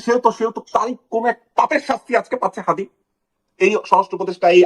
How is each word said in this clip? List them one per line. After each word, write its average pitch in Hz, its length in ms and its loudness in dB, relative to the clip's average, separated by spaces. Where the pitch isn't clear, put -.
সেও 240 140 0
তো, 240 120 2
সেও 226 200 -4
তো - 100 -12
তারই 247 200 -2
কোনো 226 140 -2
এক 233 100 -2
পাপের - 320 0
শাস্তি 240 240 -6
আজকে - 220 -8
পাচ্ছে 196 240 -6
হাদি, 175 180 -4
এই 196 120 4
স্বরাষ্ট্র 190 280 0
উপদেষ্টা, 185 320 -4
এই 180 160 6